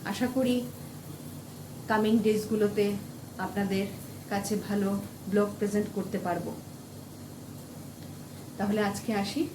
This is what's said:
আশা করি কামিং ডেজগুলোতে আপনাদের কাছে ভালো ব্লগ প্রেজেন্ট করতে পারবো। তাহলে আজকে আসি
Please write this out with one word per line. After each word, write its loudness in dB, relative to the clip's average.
আশা 0
করি 4
কামিং 6
ডেজগুলোতে 4
আপনাদের 2
কাছে 0
ভালো 2
ব্লগ 6
প্রেজেন্ট 2
করতে -2
পারবো। -2
তাহলে 4
আজকে 2
আসি 2